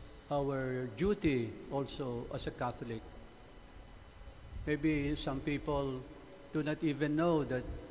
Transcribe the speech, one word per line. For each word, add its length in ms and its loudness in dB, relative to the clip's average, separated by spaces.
our 560 2
duty 540 4
also 600 -2
as 140 -4
a 80 -2
Catholic? 480 -4
Maybe 500 4
some 240 0
people 600 0
do 100 2
not 200 0
even 340 4
know 280 6
that, 200 0